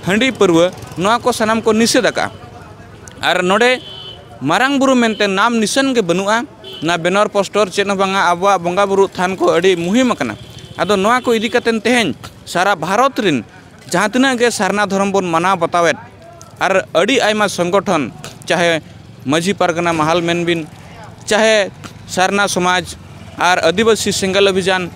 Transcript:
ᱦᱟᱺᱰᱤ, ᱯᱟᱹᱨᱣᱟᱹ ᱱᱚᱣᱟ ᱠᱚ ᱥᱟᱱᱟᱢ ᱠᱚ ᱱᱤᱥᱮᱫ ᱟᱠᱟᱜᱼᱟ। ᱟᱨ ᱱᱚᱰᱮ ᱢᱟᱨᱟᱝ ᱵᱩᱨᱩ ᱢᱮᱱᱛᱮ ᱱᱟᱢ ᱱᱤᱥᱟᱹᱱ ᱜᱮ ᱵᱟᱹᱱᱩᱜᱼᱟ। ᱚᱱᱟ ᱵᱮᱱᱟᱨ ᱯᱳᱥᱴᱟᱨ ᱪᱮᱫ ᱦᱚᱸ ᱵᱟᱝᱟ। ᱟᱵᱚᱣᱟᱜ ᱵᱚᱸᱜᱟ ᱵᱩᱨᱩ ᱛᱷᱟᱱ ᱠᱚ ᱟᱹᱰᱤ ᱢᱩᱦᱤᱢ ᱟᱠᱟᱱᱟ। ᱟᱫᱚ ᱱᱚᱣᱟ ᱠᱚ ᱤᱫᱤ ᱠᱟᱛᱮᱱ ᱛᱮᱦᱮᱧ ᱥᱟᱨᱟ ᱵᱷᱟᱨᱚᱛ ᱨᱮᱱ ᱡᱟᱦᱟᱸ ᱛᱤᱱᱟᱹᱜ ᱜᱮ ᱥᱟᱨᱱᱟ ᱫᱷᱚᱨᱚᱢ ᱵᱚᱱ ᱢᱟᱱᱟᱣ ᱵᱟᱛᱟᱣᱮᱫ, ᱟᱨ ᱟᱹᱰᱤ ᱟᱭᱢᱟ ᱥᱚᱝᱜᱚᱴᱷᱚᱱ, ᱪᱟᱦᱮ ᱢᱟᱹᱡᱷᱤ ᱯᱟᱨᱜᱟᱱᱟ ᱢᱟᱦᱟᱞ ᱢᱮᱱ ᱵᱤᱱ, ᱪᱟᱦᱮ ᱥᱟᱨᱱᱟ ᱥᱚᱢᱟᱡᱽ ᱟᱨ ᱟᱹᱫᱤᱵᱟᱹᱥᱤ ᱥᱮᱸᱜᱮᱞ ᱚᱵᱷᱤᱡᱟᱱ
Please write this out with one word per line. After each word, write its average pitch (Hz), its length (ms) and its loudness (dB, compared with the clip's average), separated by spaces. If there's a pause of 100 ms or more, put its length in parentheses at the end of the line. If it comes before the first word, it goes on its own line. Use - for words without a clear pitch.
ᱦᱟᱺᱰᱤ, 226 280 2
ᱯᱟᱹᱨᱣᱟᱹ 180 400 4 (260)
ᱱᱚᱣᱟ 214 220 2
ᱠᱚ 247 100 0
ᱥᱟᱱᱟᱢ 226 320 0
ᱠᱚ 220 100 2
ᱱᱤᱥᱮᱫ 226 320 2
ᱟᱠᱟᱜᱼᱟ। 131 280 -2 (880)
ᱟᱨ 175 220 0
ᱱᱚᱰᱮ 226 380 2 (600)
ᱢᱟᱨᱟᱝ 226 380 0
ᱵᱩᱨᱩ 262 180 4
ᱢᱮᱱᱛᱮ 214 320 2
ᱱᱟᱢ 220 320 2
ᱱᱤᱥᱟᱹᱱ 269 340 0
ᱜᱮ 233 80 2
ᱵᱟᱹᱱᱩᱜᱼᱟ। 196 440 0 (360)
ᱚᱱᱟ 170 160 0
ᱵᱮᱱᱟᱨ 196 300 0
ᱯᱳᱥᱴᱟᱨ 202 420 0
ᱪᱮᱫ 196 160 -2
ᱦᱚᱸ 202 100 -2
ᱵᱟᱝᱟ। 190 360 2
ᱟᱵᱚᱣᱟᱜ 185 300 2
ᱵᱚᱸᱜᱟ 180 240 0
ᱵᱩᱨᱩ 196 220 2
ᱛᱷᱟᱱ 185 280 -2
ᱠᱚ - 160 2
ᱟᱹᱰᱤ 175 240 2
ᱢᱩᱦᱤᱢ 208 360 2
ᱟᱠᱟᱱᱟ। 113 240 -4 (420)
ᱟᱫᱚ 190 180 0
ᱱᱚᱣᱟ 220 260 2
ᱠᱚ 247 100 0
ᱤᱫᱤ 233 160 0
ᱠᱟᱛᱮᱱ 226 320 0
ᱛᱮᱦᱮᱧ 226 340 0 (300)
ᱥᱟᱨᱟ 190 300 0
ᱵᱷᱟᱨᱚᱛ 208 440 0
ᱨᱮᱱ 156 260 0 (460)
ᱡᱟᱦᱟᱸ 202 200 0
ᱛᱤᱱᱟᱹᱜ 254 280 2
ᱜᱮ 240 120 2
ᱥᱟᱨᱱᱟ 202 360 -2
ᱫᱷᱚᱨᱚᱢ 196 260 -2
ᱵᱚᱱ 190 120 0
ᱢᱟᱱᱟᱣ 175 320 0
ᱵᱟᱛᱟᱣᱮᱫ, 170 400 0 (640)
ᱟᱨ 185 240 2 (100)
ᱟᱹᱰᱤ 208 260 2
ᱟᱭᱢᱟ 214 280 2
ᱥᱚᱝᱜᱚᱴᱷᱚᱱ, 180 640 0 (340)
ᱪᱟᱦᱮ 170 360 2 (420)
ᱢᱟᱹᱡᱷᱤ 170 300 0
ᱯᱟᱨᱜᱟᱱᱟ 170 400 0
ᱢᱟᱦᱟᱞ 160 280 0
ᱢᱮᱱ 170 220 0
ᱵᱤᱱ, 165 220 -2 (600)
ᱪᱟᱦᱮ 214 440 2 (380)
ᱥᱟᱨᱱᱟ 196 400 0
ᱥᱚᱢᱟᱡᱽ 180 480 -2 (420)
ᱟᱨ 180 200 2
ᱟᱹᱫᱤᱵᱟᱹᱥᱤ 208 540 2
ᱥᱮᱸᱜᱮᱞ 196 360 2
ᱚᱵᱷᱤᱡᱟᱱ 185 480 0